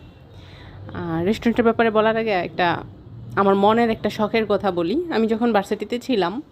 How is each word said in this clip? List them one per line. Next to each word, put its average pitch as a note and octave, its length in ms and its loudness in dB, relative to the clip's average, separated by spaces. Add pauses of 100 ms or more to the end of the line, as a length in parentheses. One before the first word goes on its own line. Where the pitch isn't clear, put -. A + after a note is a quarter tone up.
(960)
আর E3+ 300 -2
রেস্টুরেন্টের A3 380 0
ব্যাপারে A3+ 280 4
বলার A3 260 2
আগে A3+ 140 -2
একটা F3 460 0 (600)
আমার G3 180 4
মনের A3 360 4
একটা G#3+ 200 -2
শখের G#3+ 360 0
কথা G3 240 0
বলি। F3 340 0 (100)
আমি A3+ 120 2
যখন A3+ 260 0
ভার্সিটিতে G#3 460 -2
ছিলাম, A3 540 -2